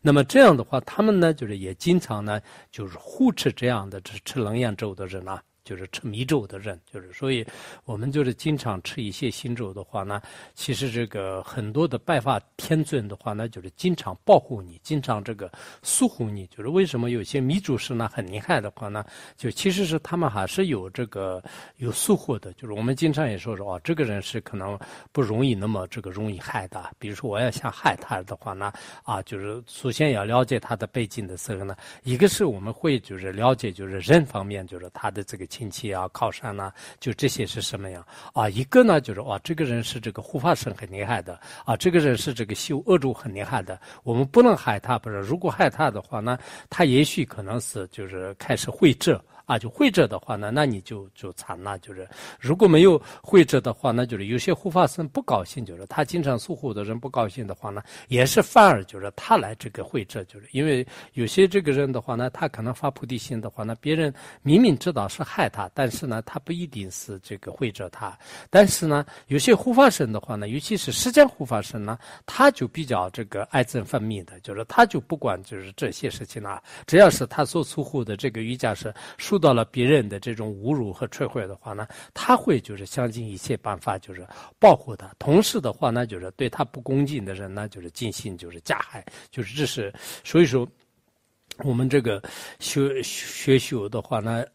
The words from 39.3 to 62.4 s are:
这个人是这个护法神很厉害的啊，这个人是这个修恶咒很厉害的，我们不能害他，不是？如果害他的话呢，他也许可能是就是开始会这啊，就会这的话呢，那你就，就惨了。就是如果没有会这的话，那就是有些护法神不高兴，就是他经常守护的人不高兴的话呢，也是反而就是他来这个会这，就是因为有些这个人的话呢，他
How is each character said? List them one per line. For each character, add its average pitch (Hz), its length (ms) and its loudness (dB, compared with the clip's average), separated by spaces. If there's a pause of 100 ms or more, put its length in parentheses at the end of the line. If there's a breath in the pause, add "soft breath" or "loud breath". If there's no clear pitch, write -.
这 - 140 -8
个 156 120 -2
人 117 180 -2
是 - 160 -8
这 107 140 -8
个 104 80 -12
护 - 180 -8
法 156 160 4
神 107 200 -8
很 98 160 -14
厉 101 120 -8
害 101 180 -2
的 87 180 -14 (260 loud breath)
啊， 117 100 2
这 180 160 2
个 170 80 6
人 135 180 4
是 127 160 -4
这 113 120 -6
个 101 100 -6
修 147 300 -4
恶 185 120 6
咒 131 160 0
很 107 200 -10
厉 101 100 -8
害 117 180 -4
的， 95 180 -12 (240 loud breath)
我 120 100 -4
们 131 120 2
不 233 160 8
能 233 140 8
害 104 240 -2
他， 123 180 -2
不 - 120 -8
是？ 104 80 -6
如 104 200 -4
果 180 140 -2
害 165 180 2
他 151 220 0
的 101 100 -8
话 110 200 -8
呢， 123 160 -2 (320 loud breath)
他 180 160 4
也 135 180 6
许 147 220 -2
可 - 160 -12
能 107 180 -6
是 98 280 -10
就 98 200 -12
是 92 280 -10
开 - 200 -2
始 - 160 -4
会 - 220 6
这 - 280 2 (240 soft breath)
啊， 117 140 0
就 120 80 -8
会 269 240 2
这 170 160 4
的 98 100 -6
话 107 200 -6
呢， 104 120 -6
那 143 160 2
你 107 140 -2
就， 98 340 -14
就 92 200 -14
惨 - 280 -12
了。 98 180 -8
就 104 140 -18
是 92 140 -14 (320 loud breath)
如 139 160 0
果 190 140 8
没 156 140 10
有 175 180 8 (200 loud breath)
会 180 220 8
这 135 160 4
的 117 140 -2
话， 131 180 0
那 120 140 2
就 120 100 -8
是 101 120 -6
有 120 100 0
些 - 160 0
护 - 160 -4
法 165 180 4
神 165 220 -4
不 277 120 -2
高 104 220 0
兴， 117 220 -10
就 90 100 -14
是 92 120 -16
他 151 180 -2
经 170 180 -2
常 127 160 0
守 170 160 -8
护 123 180 -6
的 101 120 -6
人 113 120 -6
不 127 120 -10
高 117 180 0
兴 107 180 -10
的 95 80 -10
话 107 160 -10
呢， 101 140 -10 (240 loud breath)
也 127 180 6
是 208 160 4
反 214 240 10
而 127 200 8
就 - 120 -18
是 98 160 -8
他 - 220 2
来 110 200 0
这 - 160 -12
个 107 120 -10
会 107 220 -6
这， 101 180 -10
就 98 160 -18
是 - 120 -20
因 139 140 0
为 135 220 0 (260 loud breath)
有 120 120 -2
些 190 200 6
这 196 160 2
个 147 120 0
人 139 180 0
的 123 80 -4
话 120 160 -6
呢， 123 140 -2
他 - 180 -4